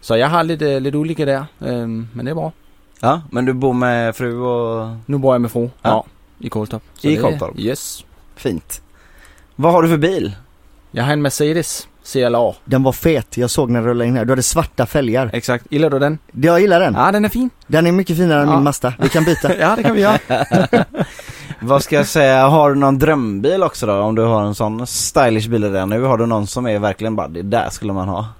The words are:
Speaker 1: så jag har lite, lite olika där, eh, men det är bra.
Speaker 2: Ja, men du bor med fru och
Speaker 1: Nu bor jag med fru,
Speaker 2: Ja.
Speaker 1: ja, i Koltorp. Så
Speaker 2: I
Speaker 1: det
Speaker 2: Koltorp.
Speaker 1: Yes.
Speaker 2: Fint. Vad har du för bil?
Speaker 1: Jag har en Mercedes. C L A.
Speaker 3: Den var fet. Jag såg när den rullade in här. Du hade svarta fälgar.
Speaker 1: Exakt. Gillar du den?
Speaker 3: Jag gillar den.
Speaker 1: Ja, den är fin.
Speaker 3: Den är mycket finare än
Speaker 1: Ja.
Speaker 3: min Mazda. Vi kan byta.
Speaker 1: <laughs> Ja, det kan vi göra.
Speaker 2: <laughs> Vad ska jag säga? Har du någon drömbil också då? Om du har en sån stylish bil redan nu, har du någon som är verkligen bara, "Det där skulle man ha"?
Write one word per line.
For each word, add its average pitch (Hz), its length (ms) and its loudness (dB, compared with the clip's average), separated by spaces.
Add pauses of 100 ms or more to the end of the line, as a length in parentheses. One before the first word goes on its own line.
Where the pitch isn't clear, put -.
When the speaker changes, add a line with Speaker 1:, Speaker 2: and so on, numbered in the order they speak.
Speaker 1:
så 113 160 0
jag 127 100 2
har 165 160 2
lite, 151 360 -2
lite 139 180 -2
olika 156 280 -2
där, 139 200 -2 (200)
eh, 120 220 -4 (260)
men 120 120 -10
det 135 60 -6
är 160 40 -6
bra. 160 160 -6 (480)
Speaker 2:
Ja, 147 220 0 (100)
men 127 140 -2
du 131 80 0
bor 127 200 0
med 120 420 0
fru 120 260 -4
och 113 540 -4 (100)
Speaker 1:
Nu 143 120 -4
bor 131 160 2
jag 120 80 2
med 117 100 -2
fru, 120 120 -2
Speaker 2:
Ja. 123 60 -4 (120)
Speaker 1:
ja, 110 240 0 (340)
i - 100 -10
Koltorp. 110 320 -6 (120)
Så - 140 -6
Speaker 2:
I 151 80 2
Speaker 1:
det - 60 -2
Speaker 2:
Koltorp. 92 380 -2
Speaker 1:
Yes. - 460 -6 (300)
Speaker 2:
Fint. - 460 -8 (720)
Vad 156 180 2
har 175 100 6
du 165 60 4
för 165 80 2
bil? 151 380 -2 (560)
Speaker 1:
Jag 117 120 -4
har 143 100 0
en 151 80 0
Mercedes. 147 680 -2 (160)
C 131 200 -2
L 120 120 2
A. 117 200 2 (100)
Speaker 3:
Den 131 180 2
var 131 80 4
fet. 143 460 -2
Jag 120 120 0
såg 135 200 0
när 120 100 2
den 113 100 0
rullade 120 180 0
in 123 100 0
här. 110 80 0
Du 123 60 0
hade 127 120 2
svarta - 420 -2
fälgar. 127 480 0
Speaker 1:
Exakt. 120 360 -4
Gillar 151 200 2
du 135 100 0
den? 143 180 0 (140)
Speaker 3:
Jag 170 300 2
gillar 185 180 4
den. 160 140 2
Speaker 1:
Ja, 151 180 2
den 208 140 2
är 208 40 0
fin. 240 200 -2 (180)
Speaker 3:
Den 160 200 4
är 170 40 4
mycket 180 260 0
finare 165 240 4
än 143 60 2
Speaker 1:
Ja. 156 80 4
Speaker 3:
min 139 80 4
Mazda. 131 360 -2
Vi 135 100 2
kan 160 140 2
byta. 165 320 2
Speaker 1:
<laughs> 196 40 -8
Ja, 180 160 2
det 226 80 -4
kan 226 120 2
vi 208 60 2
göra. 208 160 4 (120)
Speaker 2:
<laughs> 180 560 2 (720)
Vad 135 240 2
ska - 120 -2
jag 143 120 2
säga? 135 400 4
Har 151 220 6
du 139 60 2
någon 139 240 2
drömbil 143 640 2
också 143 220 -4
då? 104 80 2
Om 104 220 0
du 113 60 2
har 113 220 2
en 104 120 -4
sån 113 320 -4
stylish 113 600 0
bil 113 140 0
redan 98 260 -2
nu, 110 120 0
har 131 160 2
du 117 80 0
någon 107 220 -2
som 123 200 -6
är 104 120 0
verkligen 107 360 -4
bara, 90 120 -6
"Det 82 140 -12
där 101 280 -2
skulle 101 240 -8
man 92 160 -4
ha"? 98 160 -6 (140)